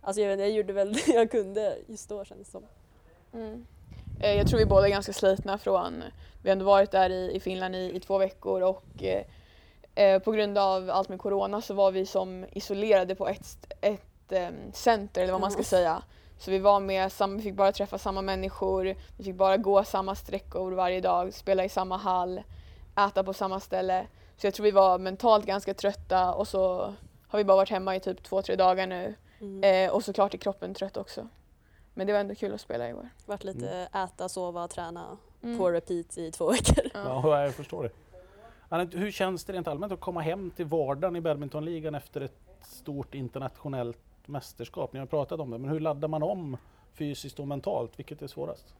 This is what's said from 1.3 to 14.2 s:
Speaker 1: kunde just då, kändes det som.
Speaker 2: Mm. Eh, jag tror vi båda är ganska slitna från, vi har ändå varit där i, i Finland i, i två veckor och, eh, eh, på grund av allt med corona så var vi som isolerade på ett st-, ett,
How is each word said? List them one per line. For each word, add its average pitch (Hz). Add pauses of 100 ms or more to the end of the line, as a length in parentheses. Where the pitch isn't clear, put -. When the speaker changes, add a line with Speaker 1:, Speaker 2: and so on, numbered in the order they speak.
Speaker 1:
kunde 202 (100)
just -
då, 202
kändes 202
det -
som. 196 (680)
Speaker 2:
Mm. 226 (560)
Eh, 208
jag 202
tror 240
vi 220
båda 196
är 202
ganska 196
slitna 196
från, 175 (380)
vi 190
har -
ändå 190
varit 196
där 190
i, 185
i 190
Finland 185
i, 185
i 185
två 196
veckor 190
och, 190 (200)
eh, 190 (720)
eh, 190
på 220
grund 208
av 190
allt 190
med 185
corona 202
så 208
var 196
vi 190
som 185
isolerade 196
på -
ett 202
st-, -
ett, -